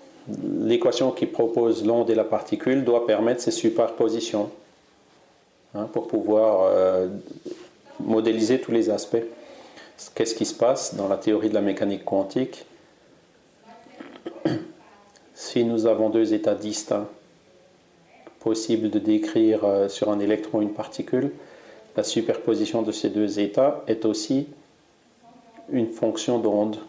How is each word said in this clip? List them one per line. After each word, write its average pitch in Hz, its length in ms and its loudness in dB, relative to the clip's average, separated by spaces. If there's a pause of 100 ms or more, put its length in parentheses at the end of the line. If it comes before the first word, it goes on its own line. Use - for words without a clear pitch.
(580)
l'équation 120 540 2
qui - 140 -2
propose 117 580 0
l'onde 113 260 2
et 110 40 4
la 107 100 4
particule 127 600 0
doit 117 220 2
permettre 110 340 2
ces 117 100 -2
superpositions, 110 1000 0 (1200)
hein, 107 180 -6
pour - 160 -4
pouvoir, 107 560 4
euh, 92 440 4 (920)
modéliser 113 600 2
tous - 120 -6
les 110 180 2
aspects. 117 340 -2 (920)
Qu'est-ce 113 200 -2
qui 110 100 -2
se - 100 -8
passe 131 420 0
dans 101 100 -4
la 98 100 0
théorie 107 320 0
de 104 60 -2
la 104 60 2
mécanique 101 440 -2
quantique ? 98 600 -4 (1800)
<clears throat> - 40 2 (840)
Si - 300 -2
nous 117 220 0
avons 110 220 4
deux 110 260 2
états 107 200 0
distincts, 104 540 -6 (1300)
possibles 110 520 0
de 107 80 0
décrire, 107 680 2
euh, 98 240 2
sur 104 220 -2
un 104 100 0
électron 107 400 0
une 104 120 -2
particule, - 600 -4 (640)
la 107 60 0
superposition 110 800 0
de 107 100 -2
ces - 160 -4
deux 101 320 0
états 131 460 2
est 107 180 -2
aussi 131 420 0 (1200)
une 117 200 0
fonction 117 480 -2
d'onde 107 380 2 (120)